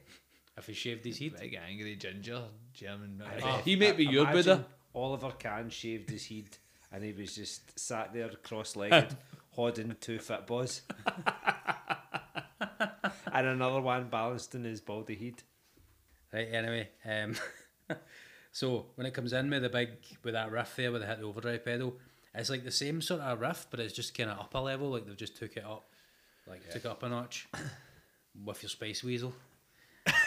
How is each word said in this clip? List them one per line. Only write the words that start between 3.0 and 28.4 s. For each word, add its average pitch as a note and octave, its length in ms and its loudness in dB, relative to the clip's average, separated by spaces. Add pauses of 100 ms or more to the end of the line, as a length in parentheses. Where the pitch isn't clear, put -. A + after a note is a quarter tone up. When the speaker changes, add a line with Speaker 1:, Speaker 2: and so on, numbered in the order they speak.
Speaker 2:
Buddha. G#2 260 -8
Speaker 3:
Oh, C3 220 2
Speaker 2:
He F#3+ 100 8
might G3 220 8
be D#3 80 8
your C#3 240 8
Speaker 3:
imagine F3 280 10
Speaker 2:
Buddha. C3 80 -4 (280)
Speaker 3:
Oliver C3 460 -2
Kahn A2+ 300 -2
shaved A2+ 400 -6
his G#2 180 -6
head G#2+ 300 -12 (340)
and G2 120 -6
he G#2+ 100 -2
was F#2+ 220 -6
just - 440 -10
sat A2 340 -2
there A2+ 160 -2
cross-legged, G#2+ 880 4 (180)
Speaker 2:
<laughs> - 180 -20
Speaker 3:
holding A#2 480 0
two A2+ 200 -4
footballs. A#2 600 -2 (240)
<laughs> - 160 0 (2250)
And C3 120 6
another C3 340 4
one B2 280 2
balanced A#2 440 0
on B2 100 -4
his A2 160 -4
baldy G#2+ 360 -4
head. A#2+ 260 -8 (880)
Speaker 1:
Right, A2+ 220 -2
anyway, A2+ 360 0 (140)
um, G#2+ 300 0 (560)
<laughs> - 80 -4 (540)
so B2+ 420 0
when B2+ 140 -4
it B2+ 60 -4
comes A#2+ 200 -2
in C3+ 160 4
with C#3 140 4
the A#2+ 60 4
big, A#2+ 200 2 (340)
with A2+ 120 0
that A2 160 0
riff A2+ 240 -2
there, B2 160 2
with A#2 100 0
the G2+ 60 -4
hit A2 120 -2
the G#2+ 60 -6
overdrive A#2 400 -2
pedal, B2 320 -2 (380)
it's A#2 160 -2
like B2+ 120 -2
the B2+ 80 -8
same D3+ 300 0
sort E3 200 0
of B2 200 0
riff, D#3+ 300 0
but A#2+ 80 -4
it's A2 140 -4
just - 200 -6
kinda A2 200 -2
up - 200 -8
a C3+ 60 0
level, C3+ 320 0
like A2 160 -2
they've G2+ 100 -12
just G#2+ 180 -8
took - 220 -8
it G#2 80 -6
up, G#2+ 240 -12 (580)
like, F2+ 200 -14
Speaker 3:
Yeah. E2 60 -10
Speaker 1:
took A#2+ 120 -6
it A2+ 60 -2
up - 100 -10
a B2 80 -2
notch A#2+ 380 -4 (480)
<coughs> - 500 -20